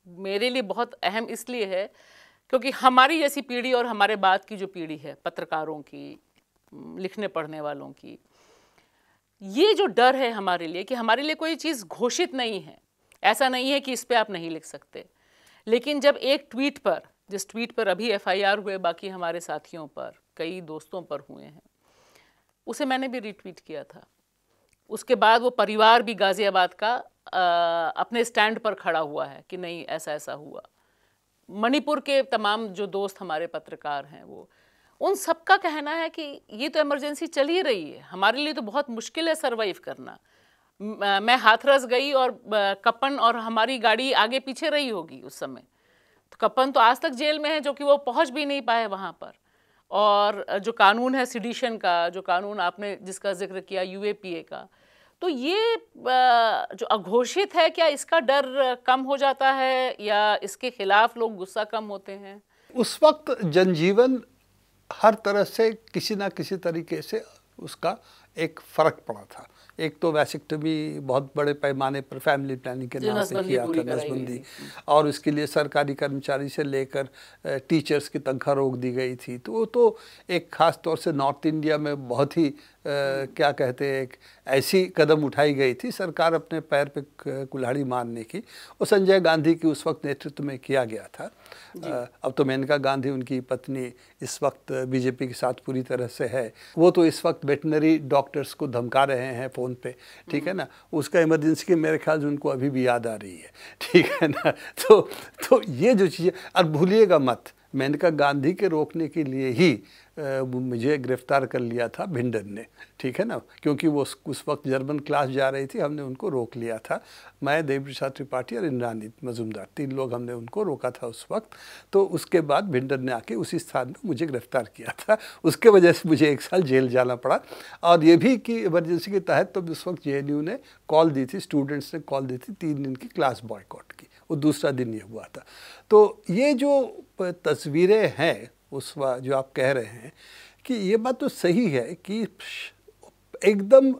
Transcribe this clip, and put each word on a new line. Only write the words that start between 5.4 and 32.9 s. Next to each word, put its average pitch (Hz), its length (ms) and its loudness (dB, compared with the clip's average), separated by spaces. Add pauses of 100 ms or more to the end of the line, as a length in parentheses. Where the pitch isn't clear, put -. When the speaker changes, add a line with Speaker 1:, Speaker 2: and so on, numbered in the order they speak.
Speaker 1:
की, 143 420 -20 (520)
लिखने 180 540 -10
पढ़ने 156 320 -10
वालों 143 280 -10
की, - 300 -20 (1200)
ये 277 320 4
जो 370 120 2
डर 247 300 4
है 254 140 0
हमारे 185 360 -2
लिए 175 180 -8
कि 254 100 -8
हमारे 233 280 0
लिए 311 120 -2
कोई 320 200 -4
चीज़ 285 300 -6
घोषित 240 500 -4
नहीं 226 280 -6
है, - 180 -20 (420)
ऐसा 220 240 4
नहीं 254 220 -2
है 277 100 0
कि 269 120 -6
इस 240 120 -8
पे 247 100 -2
आप 214 160 2
नहीं 165 200 -8
लिख 160 140 -10
सकते, - 400 -18 (640)
लेकिन 262 340 0
जब 285 160 4
एक 277 340 -2
ट्वीट 277 280 -4
पर, 170 220 -2 (300)
जिस 196 200 -10
ट्वीट 226 220 -8
पर 214 160 -2
अभी 196 220 -2
एफ़आईआर 202 480 0
हुए, 196 200 -8
बाकी 175 300 -4
हमारे 175 320 -8
साथियों 156 460 -12
पर, 131 260 -14 (240)
कई 170 240 -8
दोस्तों 156 420 -14
पर - 180 -10 (100)
हुए 139 120 -18
हैं, 151 200 -20 (1040)
उसे 233 180 -6
मैंने 262 240 -2
भी 254 100 -8
रीट्वीट 202 420 -14
किया 147 240 -14
था। - 220 -20 (840)
उसके 226 240 -4
बाद 226 280 6
वो 247 80 0
परिवार 214 520 4
भी 220 120 -6
गाजियाबाद 185 600 2
का, 220 200 -2 (380)
अ, 170 680 0
अपने 233 240 -2
स्टैंड 220 340 2
पर 214 160 -2
खड़ा 170 260 -2
हुआ 147 260 -6
है 143 240 -18
कि 180 60 -12
नहीं, 170 280 -12
ऐसा, 160 280 -8
ऐसा 151 200 -10
हुआ। 147 300 -16 (880)
मणिपुर 269 500 0
के 277 220 2
तमाम 220 460 -2
जो 190 180 -8
दोस्त 196 340 -6